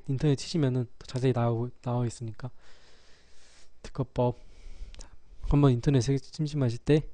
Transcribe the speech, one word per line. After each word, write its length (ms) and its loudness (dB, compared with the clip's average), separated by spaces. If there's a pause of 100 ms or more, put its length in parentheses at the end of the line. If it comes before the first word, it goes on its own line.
인터넷 280 2
치시면은 500 0 (120)
더 80 -16
자세히 260 0
나오고, 380 2 (120)
나와 240 0
있으니까 440 -6 (1300)
특허법 560 -2 (1080)
한번 240 8
인터넷에 460 2
심심하실 600 -2
때 340 4